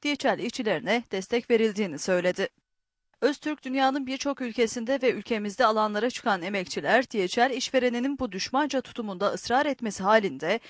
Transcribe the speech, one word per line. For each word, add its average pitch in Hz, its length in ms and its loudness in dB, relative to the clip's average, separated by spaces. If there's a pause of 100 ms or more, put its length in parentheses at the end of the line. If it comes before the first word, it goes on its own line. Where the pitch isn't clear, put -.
D 190 60 0
H 190 260 0
L - 20 -10
işçilerine 214 760 -2
destek 214 380 -4
verildiğini 214 480 2
söyledi. 180 500 0 (720)
Öztürk, 294 440 -2
dünyanın 269 420 0
birçok 269 340 -4
ülkesinde 240 640 0
ve 254 100 4
ülkemizde 208 540 0
alanlara 214 440 2
çıkan 196 320 -2
emekçiler, 196 680 0
D 208 120 0
H 233 260 2
L - 20 0
işvereninin 254 680 0
bu 240 140 -4
düşmanca 262 480 0
tutumunda 202 520 -4
ısrar 254 340 0
etmesi 233 360 -4
halinde 190 680 2